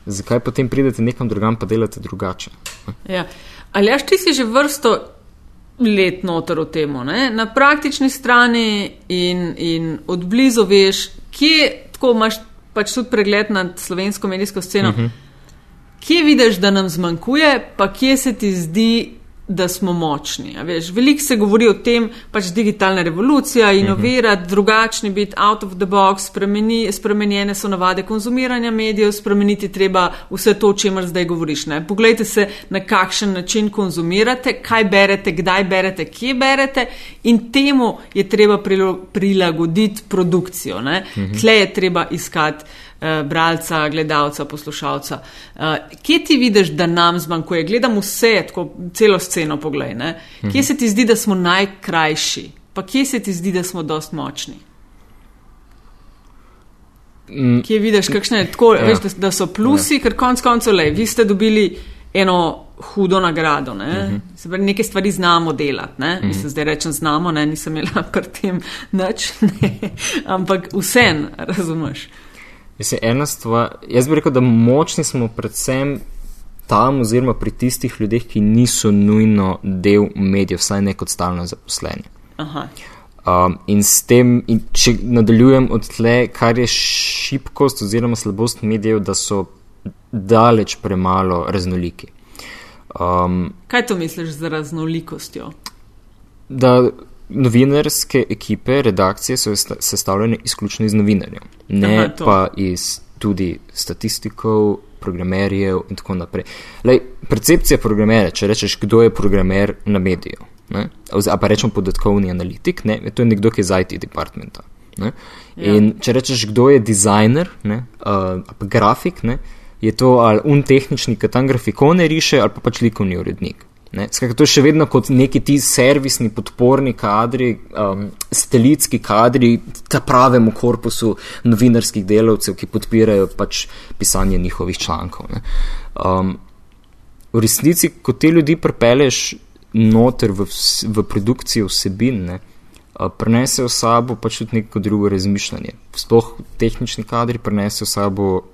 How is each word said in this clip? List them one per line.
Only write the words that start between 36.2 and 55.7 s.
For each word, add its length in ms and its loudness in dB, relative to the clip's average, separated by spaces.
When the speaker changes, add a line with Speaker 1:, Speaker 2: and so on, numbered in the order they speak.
Speaker 2:
berete, 500 0
in 280 2
temu 480 2
je 140 -2
treba 340 4
prilo-, 480 0
prilagoditi 960 0
produkcijo, 760 -2
ne. 300 -4
Speaker 1:
Mhm. 240 -6
Speaker 2:
Tle 220 2
je 160 2
treba 360 -2
iskati, 580 -4
eh, 260 -2
bralca, 600 -2
gledalca, 600 -2
poslušalca. 760 -10
Eh, 220 -4
kje 220 2
ti 160 2
vidiš, 340 4
da 160 -2
nam 320 2
zmanjkuje? 460 -4
Gledam 320 0
vse, 480 0
tako 220 -8
celo 300 4
sceno 360 -4
poglej, 400 -6
ne. 140 -4
Kje 80 -4
Speaker 1:
Mhm. 120 0
Speaker 2:
se 140 0
ti 140 0
zdi, 160 2
da 100 4
smo 180 -2
najkrajši? 1080 -2
Pa 120 -10
kje 220 -2
se 140 -4
ti 140 -6
zdi, 180 -4
da 120 -2
smo 200 -8
dosti 320 -8
močni? 400 -10